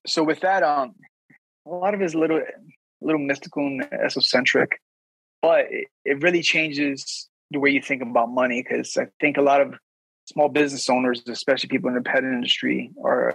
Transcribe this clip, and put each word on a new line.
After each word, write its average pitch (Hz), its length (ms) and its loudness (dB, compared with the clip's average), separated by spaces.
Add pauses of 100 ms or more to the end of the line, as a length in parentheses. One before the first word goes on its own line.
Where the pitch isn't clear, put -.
So 160 160 0
with 151 180 0
that, 185 220 4
um, 143 300 0 (720)
a 147 40 -20
lot 180 240 -2
of 196 80 -2
it 190 40 2
is 160 80 -4
a 165 60 -2
little, 160 220 2 (600)
little 156 200 0
mystical 139 440 -4
and 135 180 -4 (100)
esocentric, - 840 0 (640)
but 156 280 4
it, 123 180 -8 (180)
it 139 180 0
really 175 180 4
changes 147 880 -2 (220)
the 143 80 -4
way 143 100 4
you 139 120 2
think 131 200 -6
about 120 280 -2
money. 127 340 0
'Cause 120 340 -4
I 127 100 -2 (120)
think 147 180 0
a 143 40 2
lot 143 180 6
of 131 140 0 (540)
small 147 200 2
business 139 420 0
owners, 127 380 2
especially 127 400 -2
people 131 220 -2
in 123 60 -2
the 123 60 0
pet 131 220 0
industry, 127 680 -2 (120)
are 123 320 2